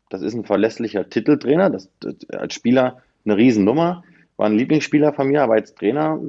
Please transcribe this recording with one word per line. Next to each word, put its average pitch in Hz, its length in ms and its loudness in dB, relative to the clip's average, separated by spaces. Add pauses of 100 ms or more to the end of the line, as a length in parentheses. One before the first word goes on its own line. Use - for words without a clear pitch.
das 95 140 -10
ist 104 100 -4
ein 117 100 -8
verlässlicher 104 680 -2
Titeltrainer. 147 600 0
Das, - 180 -10 (140)
das, - 140 -10 (220)
als - 160 -8
Spieler 127 440 0 (260)
eine 104 140 0
Riesennummer. 127 680 2 (320)
War 107 120 0
ein 107 100 2
Lieblingsspieler 147 560 0
von 135 160 -2
mir, 147 120 2
aber 117 120 2
als 110 200 0
Trainer, 151 560 -2